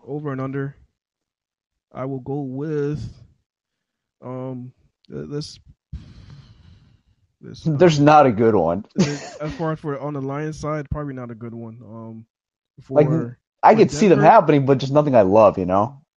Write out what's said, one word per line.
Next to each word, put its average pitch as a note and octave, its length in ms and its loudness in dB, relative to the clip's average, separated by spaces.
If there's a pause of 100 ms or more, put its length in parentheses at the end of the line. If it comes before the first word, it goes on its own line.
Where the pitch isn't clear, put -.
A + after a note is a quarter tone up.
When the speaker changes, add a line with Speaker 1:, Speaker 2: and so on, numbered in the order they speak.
Speaker 1:
Over D3 240 -10
and C3 100 -8
under. C#3 340 -8 (1160)
I B2+ 140 -12
will C3+ 160 -10
go C3+ 200 -8
with, C#3+ 720 -6 (1080)
um, B2+ 500 -14 (340)
th-, - 220 -14
this, D3 300 -12 (1800)
this, A2+ 280 -12
uh, D#3+ 60 0
Speaker 2:
There's D3+ 260 4
not D3 260 8
a C3 60 4
good A2 240 2
one. F2 360 0
<laughs> - 40 -20
Speaker 1:
this, D3 400 -4
as D3+ 180 -12
far D#3+ 200 -6
as D#3 60 -10
for C#3+ 200 -10
on D3 160 -8
the C#3 60 -8
Lions C#3+ 380 -8
side, D3 300 -8
probably D3 240 -8
not B2+ 160 -12
a A#2+ 60 -14
good A2+ 180 -16
one. A2+ 300 -16
Um, A2+ 420 -18 (640)
Speaker 2:
Like, C#3+ 180 4
Speaker 1:
for, B2 300 -4 (240)
Speaker 2:
I F#3 120 6
Speaker 1:
for A3 60 4
Speaker 2:
could E3+ 120 4
see A3 160 2
them D#3 120 6
Speaker 1:
Denver, D#3 120 6
Speaker 2:
happening, D#3 340 4
but C3+ 140 2
just C3+ 120 -6
nothing D3 240 2
I A2+ 60 8
love, G2 360 4
you F#2+ 80 -4
know? G2+ 360 -2 (160)